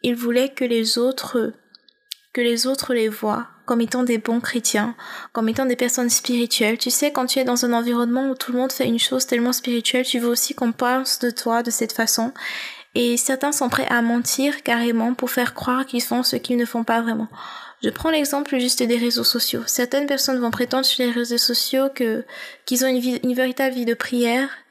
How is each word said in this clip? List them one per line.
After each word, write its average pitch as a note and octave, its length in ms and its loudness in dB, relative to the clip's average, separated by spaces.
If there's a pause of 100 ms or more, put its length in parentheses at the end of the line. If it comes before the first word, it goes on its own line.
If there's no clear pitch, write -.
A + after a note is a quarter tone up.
il A#3+ 120 0
voulait A#3+ 340 0
que C4+ 160 -4
les A#3 340 0
autres, A#3+ 540 -2 (800)
que B3 80 -2
les A#3 260 2
autres C4 280 -2
les A3 140 2
voient G#3+ 380 -2 (180)
comme A#3 160 2
étant B3 220 0
des A#3+ 160 2
bons A#3 220 0
chrétiens, A3+ 560 -2 (360)
comme A3 160 0
étant C4 180 0
des B3 100 2
personnes B3 340 0
spirituelles. A#3 640 0
Tu A#3+ 140 -2
sais, D4 220 2
quand C4 140 0
tu C4 120 0
es C4 60 2
dans B3 200 2
un A#3+ 80 2
environnement A#3+ 560 2
où C4 60 0
tout B3+ 180 -6
le B3 60 0
monde C4 140 0
fait B3 140 0
une A#3 120 2
chose B3+ 280 0
tellement A#3+ 260 2
spirituelle, B3 520 0
tu B3+ 140 -2
veux A#3+ 100 0
aussi A#3+ 260 0
qu'on A#3 180 0
pense C4 480 0
de A#3+ 100 2
toi A#3 320 0
de A#3 80 -2
cette A3 220 -2
façon. A3+ 400 0 (640)
Et A#3+ 220 2
certains C4+ 360 0
sont C4+ 160 0
prêts C4 200 0
à A#3+ 140 2
mentir A#3+ 600 0
carrément A#3 500 2
pour B3 160 -2
faire B3 240 0
croire C4 320 -2
qu'ils A#3+ 160 -2
font B3 200 0
ce B3 140 0
qu'ils B3 200 0
ne A#3+ 100 2
font A3+ 180 -2
pas A#3 160 2
vraiment. A3+ 280 -2 (540)
Je A3+ 80 0
prends - 200 -2
l'exemple C#4+ 480 0
juste B3 240 0
des A#3+ 140 2
réseaux A#3+ 280 0
sociaux. A#3 420 0
Certaines C4+ 400 0
personnes C4+ 340 0
vont A#3 100 0
prétendre B3 340 0
sur - 200 2
les A#3+ 60 2
réseaux A#3+ 280 0
sociaux C4 560 2
que, A#3 300 0 (420)
qu'ils B3 180 0
ont C4 40 2
une B3+ 120 2
vie, A#3+ 240 0
une B3 100 2
véritable B3+ 400 0
vie A#3+ 120 -2
de A#3 80 2
prière A#3+ 560 0 (200)